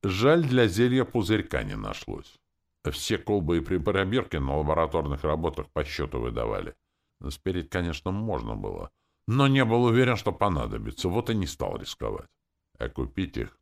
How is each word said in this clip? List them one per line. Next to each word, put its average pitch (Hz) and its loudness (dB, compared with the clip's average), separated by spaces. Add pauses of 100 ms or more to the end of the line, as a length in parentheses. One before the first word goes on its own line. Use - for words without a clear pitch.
Жаль, 120 4
для 127 6
зелья 123 4
пузырька 101 0
не 50 -8
нашлось. - -10 (520)
Все - -2
колбы 87 2
и 85 0
пробирки 98 0
на 69 0
лабораторных 76 0
работах 78 -2
по - -2
счету - -6
выдавали. 57 -4 (540)
Спереть, 90 -4
конечно, 87 -2
можно 85 -4
было — 50 -8 (400)
но 139 6
не 135 6
был 120 4
уверен, 123 6
что 104 -2
понадобится, 76 -2
вот 110 0
и 113 0
не 98 0
стал - -4
рисковать. - -8 (520)
А 58 -4
купить 71 -4
их - -6